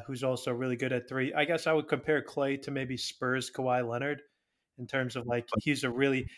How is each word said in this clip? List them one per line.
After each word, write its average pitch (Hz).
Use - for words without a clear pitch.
who's 131
also 131
really 123
good 127
at 123
three. 131
I 151
guess 160
I 160
would 151
compare 143
Klay 139
to 143
maybe 135
Spurs 127
Kawhi 127
Leonard 131
in 123
terms 131
of, 120
like, 120
he's 143
a 131
really, 131